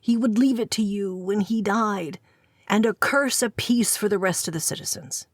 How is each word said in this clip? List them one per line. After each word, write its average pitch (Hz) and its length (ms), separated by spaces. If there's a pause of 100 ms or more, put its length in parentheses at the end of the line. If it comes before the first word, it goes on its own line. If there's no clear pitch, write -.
He 233 160
would 226 220
leave 254 220
it 233 120
to 220 100
you 196 320
when 185 260
he 220 220
died, 202 560 (500)
and 220 180
a 220 80
curse - 480
apiece 240 540
for 208 120
the 202 100
rest 180 300
of 170 60
the 165 60
citizens. - 720